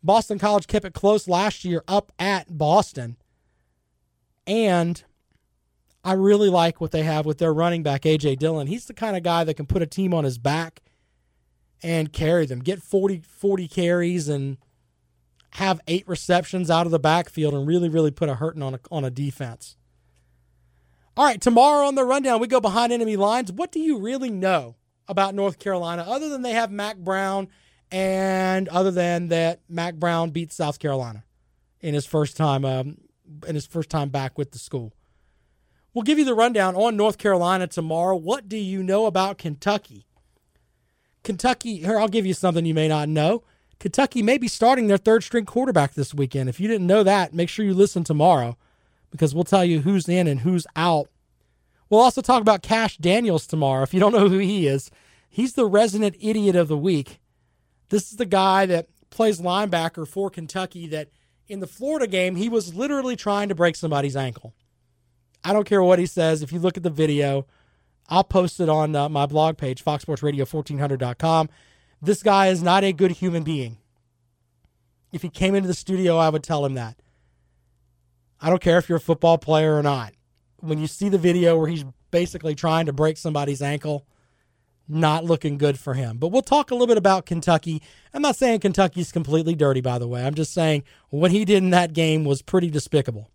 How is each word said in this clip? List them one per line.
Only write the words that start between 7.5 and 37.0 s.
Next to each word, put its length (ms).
running 300
back, 220
A 140
J 160
Dillon. 320
He's 200
the 80
kind 220
of 60
guy 220
that 100
can 120
put 160
a 40
team 260
on 120
his 140
back 440
and 300
carry 340
them, 140
get 220
forty, 380
forty 480
carries 600
and 280
have 360
eight 220
receptions 640
out 160
of 60
the 60
backfield 560
and 120
really, 220
really 220
put 180
a 80
hurting 260
on 120
a, 60
on 140
a 60
defense. 640
All 80
right, 160
tomorrow 460
on 100
the 80
Rundown, 360
we 60
go 140
behind 320
enemy 240
lines. 360
What 200
do 80
you 180
really 320
know 460
about 260
North 240
Carolina 500
other 220
than 120
they 100
have 180
Mac 260
Brown 520
and 800
other 240
than 360
that 400
Mac 280
Brown 340
beat 220
South 260
Carolina 460
in 140
his 120
first 300
time, 280
um, 340
in 100
his 100
first 240
time 180
back 300
with 140
the 60
school? 340
We'll 120
give 140
you 60
the 100
rundown 420
on 200
North 220